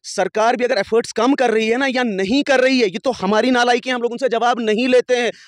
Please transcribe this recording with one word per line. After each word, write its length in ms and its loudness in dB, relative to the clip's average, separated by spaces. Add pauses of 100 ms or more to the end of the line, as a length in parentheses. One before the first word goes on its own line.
सरकार 520 0
भी 80 -2
अगर 140 -2
एफर्ट्स 340 -2
कम 220 2
कर 180 2
रही 180 0
है 80 -4
ना 100 -2
या 160 -2
नहीं 400 -2
कर 160 2
रही 200 2
है, 80 2
ये 120 -6
तो 120 -4
हमारी 400 0
नालायकी 380 0
है, 60 -2
हम 60 -6
लोग 100 -2
उनसे 180 -4
जवाब 300 0
नहीं 280 0
लेते 280 2
हैं। 160 0 (160)